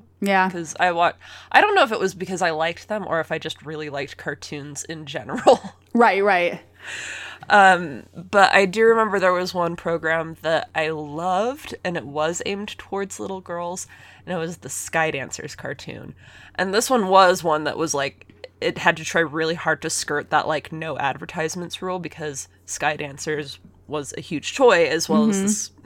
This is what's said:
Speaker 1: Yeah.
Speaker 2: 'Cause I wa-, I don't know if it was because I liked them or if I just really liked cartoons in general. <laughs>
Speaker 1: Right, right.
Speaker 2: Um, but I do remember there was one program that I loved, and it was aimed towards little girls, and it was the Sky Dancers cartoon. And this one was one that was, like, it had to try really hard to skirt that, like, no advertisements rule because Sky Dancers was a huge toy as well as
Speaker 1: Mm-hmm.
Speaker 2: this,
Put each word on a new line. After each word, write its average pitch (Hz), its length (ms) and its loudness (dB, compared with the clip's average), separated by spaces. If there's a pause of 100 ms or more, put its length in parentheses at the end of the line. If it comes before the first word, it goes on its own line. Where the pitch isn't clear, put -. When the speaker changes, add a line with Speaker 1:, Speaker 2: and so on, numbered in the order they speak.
(200)
Speaker 1:
Yeah. 190 300 2
Speaker 2:
'Cause 170 280 -8
I 180 140 4
wa-, 170 200 4 (380)
I - 120 8
don't 427 120 4
know 370 80 6
if 226 100 2
it 214 60 -2
was 190 160 -2
because 185 280 -6
I 170 80 4
liked 160 380 -4
them 214 180 -6
or 160 140 0
if 156 120 -4
I 160 60 -4
just 151 260 -10
really 151 240 -8
liked 139 300 -8
cartoons 143 680 -10
in 156 220 -12
general. 160 540 2 (180)
<laughs> - 160 -12
Speaker 1:
Right, 208 280 4
right. 185 380 2 (880)
Speaker 2:
Um, 180 540 6 (120)
but 190 380 4
I 196 140 6
do 202 180 2
remember 220 340 4
there 180 140 4
was 180 220 -2
one 170 220 -2
program 165 680 -2
that 156 320 0
I 156 160 -2
loved, 175 840 -4 (100)
and 175 120 -4
it 127 80 -6
was 151 400 -4
aimed 202 320 -6
towards 196 420 -8
little 196 220 -8
girls, 175 460 -10 (400)
and 180 80 -6
it 180 40 -4
was 165 200 -6
the - 100 -16
Sky 160 420 -2
Dancers 135 440 -8
cartoon. - 600 -12 (420)
And 190 180 -2
this 240 160 2
one 226 180 2
was 185 340 6
one 156 220 0
that 143 140 -4
was, 156 160 -2
like, 139 320 -6 (340)
it - 160 -2
had 165 220 2
to 156 80 -12
try 165 160 0
really 160 320 -2
hard 160 280 -2
to 160 80 -4
skirt - 380 -4
that, - 180 2
like, 147 240 -4
no 160 280 -8
advertisements 165 800 -6
rule 185 180 -6
because 151 480 -10 (200)
Sky 151 300 -2
Dancers 147 640 -8 (280)
was 143 320 -8
a - 20 -10
huge - 340 -8
toy 190 340 8
as 160 200 0
well 214 220 4
as 196 60 2
Speaker 1:
Mm-hmm. 196 100 0
Speaker 2:
this, 208 240 -2 (160)